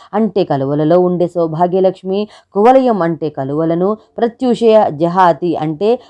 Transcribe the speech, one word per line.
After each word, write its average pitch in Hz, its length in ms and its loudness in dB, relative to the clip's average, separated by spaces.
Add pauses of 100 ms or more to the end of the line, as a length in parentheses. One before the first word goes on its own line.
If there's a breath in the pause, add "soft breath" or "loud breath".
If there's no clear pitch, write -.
(140 loud breath)
అంటే 202 300 0
కలువలలో 147 560 0
ఉండే 180 280 0
సౌభాగ్యలక్ష్మి, 180 1000 -2 (260 loud breath)
కువలయం 233 480 2
అంటే 165 280 -4
కలువలను, 165 680 -2 (200 soft breath)
ప్రత్యూషే 226 720 2
జహాతి 170 680 0
అంటే 196 440 -2 (100)